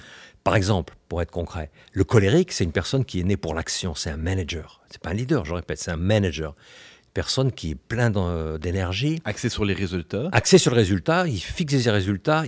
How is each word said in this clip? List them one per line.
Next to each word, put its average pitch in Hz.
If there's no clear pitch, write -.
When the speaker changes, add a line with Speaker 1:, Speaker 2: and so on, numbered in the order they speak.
Speaker 1:
Par 95
exemple, 95
pour 82
être 82
concret, 85
le 90
colérique, 117
c'est -
une 85
personne 123
qui -
est 87
née 98
pour 80
l'action, 82
c'est -
un 73
manager. 82
C'est -
pas -
un 87
leader, 127
je 76
répète, 82
c'est -
un 82
manager. 82
Une -
personne 131
qui -
est -
plein 117
d'en-, 85
d'énergie. 95
Speaker 2:
Axé 107
sur -
les 98
résultats. 95
Speaker 1:
Axé 180
sur -
le 127
résultat, 117
il 107
fixe 143
ses 120
résultats, 104